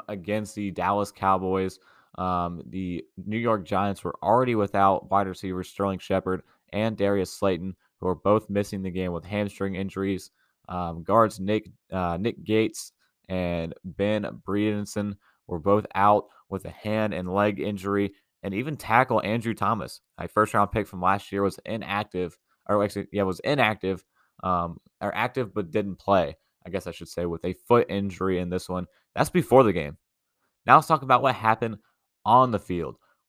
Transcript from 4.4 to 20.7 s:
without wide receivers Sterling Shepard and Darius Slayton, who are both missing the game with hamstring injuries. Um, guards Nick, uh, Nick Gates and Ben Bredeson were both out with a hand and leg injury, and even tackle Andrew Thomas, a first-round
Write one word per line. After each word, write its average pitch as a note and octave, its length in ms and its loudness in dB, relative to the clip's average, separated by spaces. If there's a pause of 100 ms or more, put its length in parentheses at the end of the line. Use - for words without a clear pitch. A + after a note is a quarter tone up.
without G2 540 2
wide G2 180 2
receivers F#2 420 -8
Sterling G2 300 -2
Shepard F#2 420 -2 (320)
and G#2+ 240 -2
Darius G2 340 2
Slayton, F#2 440 -2 (240)
who F2+ 80 -2
are F2+ 80 0
both G#2 340 2
missing G2+ 320 -2
the F#2+ 100 -6
game F2+ 220 -4
with E2 100 -6
hamstring G2 520 -4
injuries. G2 560 -4 (380)
Um, E2+ 340 -6
guards G#2 360 4
Nick, G2+ 300 -2 (220)
uh, F2 280 -2
Nick G#2+ 240 -4
Gates A2 500 0 (360)
and F2 440 -2 (100)
Ben G2 600 -4
Bredeson G#2 720 -2 (320)
were F2 120 -6
both G2+ 260 4 (100)
out G#2 300 6 (240)
with G2 160 -8
a E2+ 40 -12
hand G#2+ 440 -2
and F2+ 200 -4
leg G2+ 260 2
injury, G2+ 540 -2 (300)
and G2+ 100 -6
even C3 240 -4
tackle A#2+ 460 2
Andrew A2 300 -2
Thomas, G2+ 480 -4 (160)
a F2 100 -8
first-round G#2+ 440 2